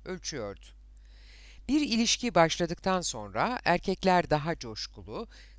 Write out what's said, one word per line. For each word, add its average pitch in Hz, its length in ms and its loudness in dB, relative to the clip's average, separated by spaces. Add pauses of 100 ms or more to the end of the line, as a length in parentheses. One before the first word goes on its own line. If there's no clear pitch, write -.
ölçüyordu. 120 640 -8 (1000)
Bir 294 120 4
ilişki 233 540 0
başladıktan 175 680 2
sonra 123 640 -4
erkekler 180 680 2
daha 151 280 0
coşkulu, 110 680 -12 (300)